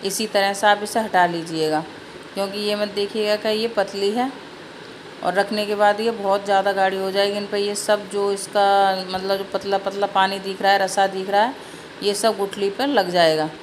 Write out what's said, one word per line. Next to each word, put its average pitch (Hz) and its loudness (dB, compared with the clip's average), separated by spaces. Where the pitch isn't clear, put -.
इसी 202 -4
तरह 196 2
से 208 2
आप 208 6
इसे 214 -2
हटा 196 4
लीजिएगा, 160 -2
क्योंकि 196 -4
ये 208 0
मत 208 -2
देखिएगा 208 0
कि 214 -2
ये 220 0
पतली 196 0
है 247 0
और 175 0
रखने 202 0
के 208 -2
बाद 208 4
ये 226 2
बहुत 196 0
ज़्यादा 196 2
गाढ़ी 190 2
हो 190 -2
जाएगी। 202 0
इन 202 -4
पर 208 -4
ये 202 -2
सब 202 0
जो 202 0
इसका 196 0
मतलब 190 -2
जो 196 -4
पतला 196 0
पतला 196 -2
पानी 190 2
दिख 190 -8
रहा 196 4
है, 196 6
रसा 190 2
दिख 190 -4
रहा 202 4
है, 254 0
ये 202 2
सब 208 2
गुठली 196 -2
पर 254 -2
लग 196 2
जाएगा। 160 4